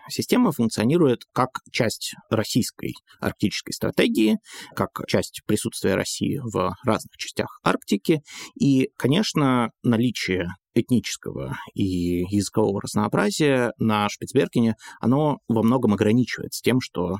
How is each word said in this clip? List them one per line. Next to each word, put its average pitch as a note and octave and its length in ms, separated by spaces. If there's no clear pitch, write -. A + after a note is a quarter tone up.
система - 420
функционирует A#2+ 720
как - 280
часть - 420
российской - 640
арктической - 520
стратегии, A3 640
как - 140
часть - 380
присутствия G#2 500
России - 480
в G2 300
разных A2 340
частях - 460
Арктики. - 580
И, C3+ 380
конечно, C3 720
наличие A2 680
этнического - 840
и F2+ 560
языкового G2+ 520
разнообразия C#3 1000
на G#2+ 300
Шпицбергене, B2 640
оно C#3+ 380
во A2 160
многом A#2+ 300
ограничивается G#2+ 680
тем, B2+ 200
что F2+ 380